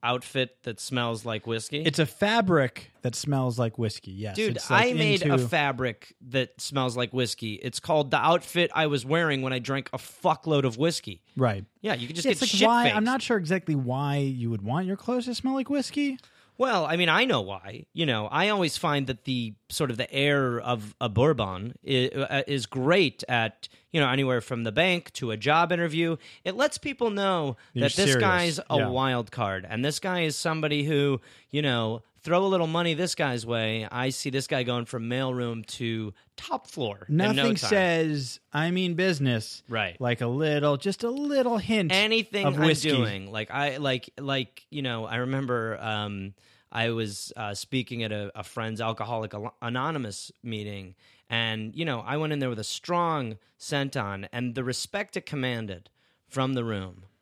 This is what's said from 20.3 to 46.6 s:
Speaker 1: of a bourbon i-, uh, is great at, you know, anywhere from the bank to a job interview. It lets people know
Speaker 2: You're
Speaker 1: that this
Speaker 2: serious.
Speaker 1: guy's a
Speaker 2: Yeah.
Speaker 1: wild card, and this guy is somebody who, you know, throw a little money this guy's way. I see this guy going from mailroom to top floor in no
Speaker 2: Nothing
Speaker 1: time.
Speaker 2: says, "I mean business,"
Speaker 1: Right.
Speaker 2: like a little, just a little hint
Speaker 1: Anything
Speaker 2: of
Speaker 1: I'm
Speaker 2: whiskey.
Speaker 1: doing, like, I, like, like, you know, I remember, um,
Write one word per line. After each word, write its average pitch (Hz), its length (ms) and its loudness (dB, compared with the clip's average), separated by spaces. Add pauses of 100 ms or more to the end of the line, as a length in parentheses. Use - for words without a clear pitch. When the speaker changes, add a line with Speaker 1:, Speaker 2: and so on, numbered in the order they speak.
Speaker 1:
of 110 400 -4
a 123 80 0
bourbon 110 680 2 (140)
i-, 131 220 2
uh, 139 380 -2
is 135 180 -2
great 143 640 2
at, 113 400 0 (240)
you 160 80 4
know, 135 80 4
anywhere 127 320 2
from 117 240 -4
the 113 80 -2
bank 175 400 2
to 120 180 -4
a 107 60 -4
job 156 340 4
interview. 165 460 0 (260)
It 185 140 -4
lets 294 200 2
people 262 340 -2
know 185 440 0 (160)
Speaker 2:
You're 123 160 0
Speaker 1:
that - 80 0
this 196 160 4
Speaker 2:
serious. 131 60 6
Speaker 1:
guy's 175 420 4 (100)
a 156 60 2
Speaker 2:
Yeah. 113 140 4
Speaker 1:
wild 127 420 0
card, 98 380 -2
and 113 160 -2
this 147 140 -2
guy 180 240 -2
is 156 120 0
somebody 156 480 0
who, 143 380 2 (280)
you 143 120 -2
know, 117 420 0 (200)
throw 175 200 2
a 196 40 2
little 185 200 2
money 170 260 2
this 170 220 -2
guy's 123 300 -2
way. 113 440 0
I 127 200 -2
see 131 200 -4
this 131 180 -2
guy 135 160 0
going 120 200 -2
from 117 260 -6
mailroom 123 560 -2 (120)
to 110 360 -4 (220)
top - 320 -8
floor 104 400 -6
in 147 80 2
no 185 160 4
Speaker 2:
Nothing 214 240 4
Speaker 1:
time. 120 140 0
Speaker 2:
says, 160 720 2 (100)
"I 160 200 0
mean 180 240 0
business," 143 760 0
Speaker 1:
Right. 104 320 -2
Speaker 2:
like 123 180 2
a 120 80 0
little, 147 480 2
just 196 300 -4
a 233 40 0
little 269 480 0
hint 196 360 2
Speaker 1:
Anything 208 520 2
Speaker 2:
of 139 100 2
Speaker 1:
I'm 151 100 4
Speaker 2:
whiskey. 156 240 2
Speaker 1:
doing, 104 420 0
like, 110 180 -6
I, 139 280 -2
like, 131 320 -2 (100)
like, 135 500 -6
you 147 120 -8
know, 120 240 -4
I 110 100 -6
remember, 123 640 -2
um, 104 540 -4 (380)